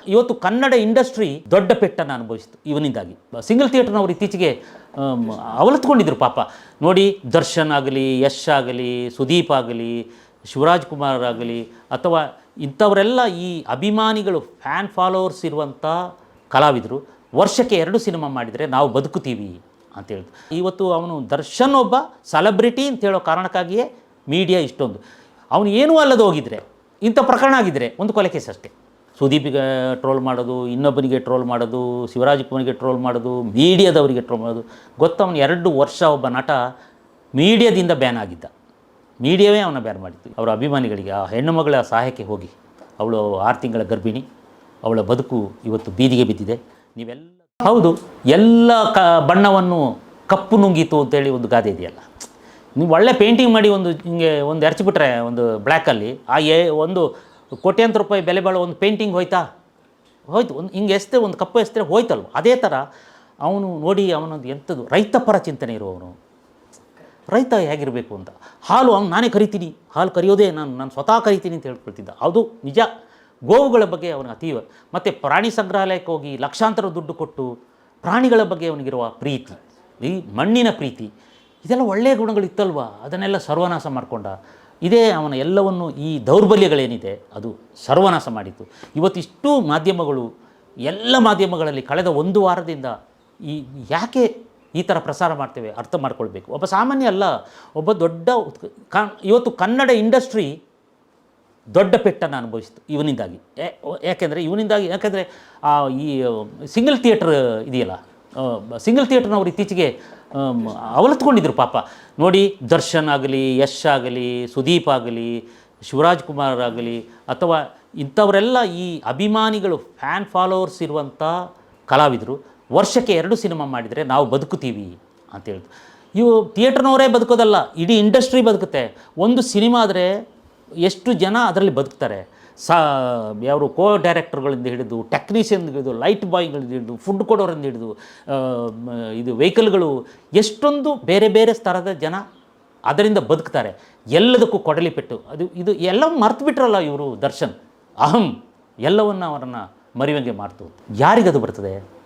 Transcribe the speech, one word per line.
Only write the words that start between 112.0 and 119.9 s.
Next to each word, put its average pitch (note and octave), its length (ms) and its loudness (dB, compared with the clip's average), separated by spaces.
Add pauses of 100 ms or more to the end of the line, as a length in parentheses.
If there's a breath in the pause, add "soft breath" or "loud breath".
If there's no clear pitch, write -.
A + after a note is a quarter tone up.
ನೋಡಿ, G3 380 4 (120)
ದರ್ಶನ್ D#3+ 400 0
ಆಗಲಿ, C3+ 480 0
ಯಶ್ C#3 280 0
ಆಗಲಿ, B2 640 -2
ಸುದೀಪ್ D3 420 0
ಆಗಲಿ, A#2 580 -4 (340 loud breath)
ಶಿವರಾಜ್ E3 420 0
ಕುಮಾರ್ C#3 380 -4
ಆಗಲಿ, A#2 380 -6 (280 loud breath)
ಅಥವಾ D#3 520 -2 (160)
ಇಂಥವರೆಲ್ಲ G3+ 680 2
ಈ F3 420 -6
ಅಭಿಮಾನಿಗಳು, G#3 720 -2
ಫ್ಯಾನ್ E3+ 480 -8